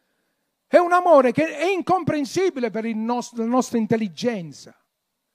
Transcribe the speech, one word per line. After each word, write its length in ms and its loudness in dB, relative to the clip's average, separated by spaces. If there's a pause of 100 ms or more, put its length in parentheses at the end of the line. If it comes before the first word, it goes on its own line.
(680)
È 100 4
un 140 4
amore 400 6
che 260 -2
è 140 0
incomprensibile 1000 -2
per 160 -6
il 120 -6
nos-, 360 -6
la 120 -6
nostra 320 0
intelligenza. 1000 -4 (580)